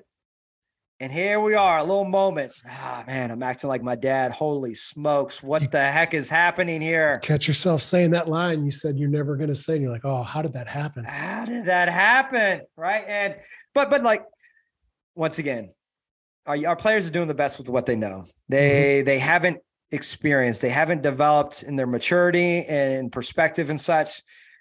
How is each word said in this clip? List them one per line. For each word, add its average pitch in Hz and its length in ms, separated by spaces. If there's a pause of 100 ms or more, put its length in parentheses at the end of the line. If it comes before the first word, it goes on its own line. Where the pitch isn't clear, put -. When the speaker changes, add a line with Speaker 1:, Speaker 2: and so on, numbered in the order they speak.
(1000)
Speaker 1:
And 131 120
here 196 280
we 214 160
are, 185 260
little 196 240
moments. 185 600
"Ah, 127 400
man, 127 240
I'm 120 120
acting 127 240
like 131 160
my 123 120
dad. 131 360
Holy 143 420
smokes, 143 720
what 151 180
Speaker 2:
You 139 60
Speaker 1:
the 147 140
heck 151 320
is 147 160
happening 170 520
here?" 156 380
Speaker 2:
catch - 280
yourself 156 340
saying 175 300
that 170 180
line 160 340
you 143 80
said 143 260
you're 143 120
never 147 260
gonna 143 200
say, 160 180
and 151 100
you're 127 80
like, 117 140
"Oh, 131 180
how 151 180
did 151 120
that 123 140
happen?" 143 360
Speaker 1:
How 214 420
did 233 200
that 180 240
happen? 214 720 (160)
Right? 196 300
And, 202 280 (380)
but, 277 160
but, 277 140
like, 220 200 (920)
once 160 240
again, 120 340 (720)
our, 147 120 (100)
our 170 80
players 214 320
are 160 40
doing 170 160
the 151 60
best 139 240
with 127 120
what 123 160
they 123 100
know. 98 280 (240)
They, 139 520
Speaker 2:
Mm-hmm. 135 60
Speaker 1:
they 139 140
haven't 165 380 (340)
experienced, 139 720
they 131 80
haven't 156 320
developed 147 640
in 143 120
their 131 120
maturity 175 800
and 135 460
perspective 156 580
and 151 120
such. 156 400 (400)